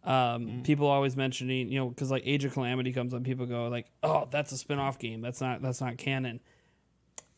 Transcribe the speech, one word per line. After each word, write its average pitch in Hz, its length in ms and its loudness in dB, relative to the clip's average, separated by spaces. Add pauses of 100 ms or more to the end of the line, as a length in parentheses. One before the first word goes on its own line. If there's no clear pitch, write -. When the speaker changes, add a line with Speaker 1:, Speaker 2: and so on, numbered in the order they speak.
Speaker 1:
Um, 120 420 2
Speaker 2:
Mm. 120 180 -6
Speaker 1:
people 147 220 4
always 139 300 4
mentioning, 131 560 0
you 135 80 2
know, 127 100 0
'cause, 131 200 -4
like, 135 160 2
Age 139 180 2
of 135 80 0
Calamity 127 400 0
comes 123 220 -2
up, 123 100 -4
people 127 220 -2
go 120 220 -2
like, 120 220 -4 (120)
"Oh, 151 280 2
that's 143 220 -2
a 135 60 -6
spin-off 139 400 -2
game. 113 240 -6
That's 120 180 -6
not, 131 200 -2
that's 127 200 -2
not 127 160 -4
canon." 131 440 -4 (960)